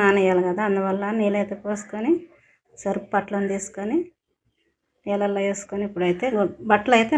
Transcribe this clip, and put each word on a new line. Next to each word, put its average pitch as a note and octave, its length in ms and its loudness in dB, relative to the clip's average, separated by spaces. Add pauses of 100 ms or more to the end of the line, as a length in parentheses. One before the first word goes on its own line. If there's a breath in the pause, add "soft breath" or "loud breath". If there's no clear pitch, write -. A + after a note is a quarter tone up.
నానేయాలి F#3+ 460 4
కదా, F#3 200 -2
అందువల్ల G3 360 0 (140)
నీళ్ళు G3+ 240 2
అయితే G3+ 140 -6 (100)
పోసుకొని G#3 460 -2 (680 soft breath)
సర్ఫ్ G3 300 -4
పట్టలను G3+ 400 -2
తీసుకొని G3+ 440 -4 (1080)
నీళ్ళల్లో G3+ 420 0
వేసుకొని G3+ 400 -6
ఇప్పుడైతే F3+ 380 0 (440)
బట్టలు G#3 300 4
అయితే A3+ 180 0